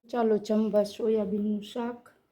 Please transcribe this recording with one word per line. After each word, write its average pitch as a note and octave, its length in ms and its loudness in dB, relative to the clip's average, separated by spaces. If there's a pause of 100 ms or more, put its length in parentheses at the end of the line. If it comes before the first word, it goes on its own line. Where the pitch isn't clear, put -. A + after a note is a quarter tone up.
(120)
ચાલો A3 260 4
જમવા, G#3 440 2
સોયાબીનનું G#3 800 -2
શાક A#3+ 460 -8 (240)